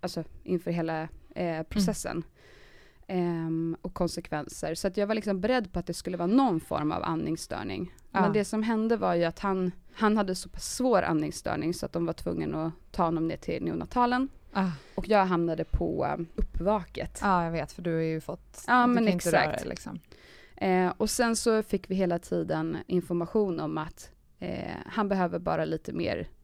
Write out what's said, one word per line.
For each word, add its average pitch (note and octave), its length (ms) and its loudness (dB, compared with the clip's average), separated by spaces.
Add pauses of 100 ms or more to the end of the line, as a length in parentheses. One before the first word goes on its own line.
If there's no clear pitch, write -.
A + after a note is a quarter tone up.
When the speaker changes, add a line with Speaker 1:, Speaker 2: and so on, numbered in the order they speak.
Speaker 1:
alltså E3+ 220 -6 (200)
inför F3 280 -2
hela, E3 300 -2
eh, D#3+ 60 -6 (280)
Speaker 2:
Mm. E3 300 -4
Speaker 1:
processen. E3+ 580 -2 (840)
Ehm, E3 720 0
och F3+ 120 -8
konsekvenser. - 840 -4
Så - 120 -2
att F#3 100 -2
jag G3+ 100 2
var A3 80 2
liksom G#3 260 -2
beredd A3+ 320 0
på F#3 60 -2
att F3 80 -6
det F3 60 -4
skulle F3+ 240 -6
vara E3+ 100 0
någon A3+ 320 4
form D3+ 320 -2
av - 120 -2
andningsstörning. D#3+ 920 -4 (180)
Speaker 2:
Ja. G3 100 2
Speaker 1:
Men F3 120 4
det G#3 120 2
som A3 180 -2
hände A3+ 340 2
var F#3+ 180 2
ju E3+ 80 2
att E3 160 -2
han, F#3 320 0 (220)
han G#3+ 240 4
hade G3 180 2
så - 140 -10
pass - 260 -8
svår B3 260 4
andningsstörning D#3 720 -2
så - 120 -6
att - 80 -8
de E3+ 120 0
var E3 80 -2
tvungna D#3 520 -4
att E3 80 -4 (180)
ta F3+ 120 0
honom E3 240 2
ner E3 100 -4
till - 260 -4
neonatalen. A#3+ 680 0 (240)
Speaker 2:
Ah. F#3+ 140 2 (280)
Speaker 1:
Och - 140 -4
jag G3+ 160 6
hamnade E3+ 380 2
på, E3 420 0
eh, D3 200 -2 (100)
uppvaket. - 840 -2
Speaker 2:
Ja, F#3 240 4
jag E3 60 -2
vet, D#3 200 -4
för - 100 -14
du E3+ 120 0
har E3 80 2
ju D#3+ 200 0
fått - 460 -12
Speaker 1:
Ja, B3 160 6
Speaker 2:
att B3 60 6
du B3 40 4
Speaker 1:
men A#3 120 6
Speaker 2:
kan G3+ 80 6
inte F3 180 2
röra - 120 6
Speaker 1:
exakt. D3+ 160 0
Speaker 2:
dig, - 100 -6
liksom. - 300 -10 (560)
Speaker 1:
Eh, F#3 420 4
och G#3 120 2
sen A#3 260 2
så A3 280 4
fick F#3+ 260 -4
vi F#3+ 60 0
hela F3 240 2
tiden D#3+ 580 -2 (100)
information F3 720 0
om D#3 180 -4
att, - 340 -10 (280)
eh, - 360 -6 (100)
han G#3 240 -2
behöver F3 300 2
bara E3 260 0
lite D#3 280 -4
mer D3+ 340 -2 (160)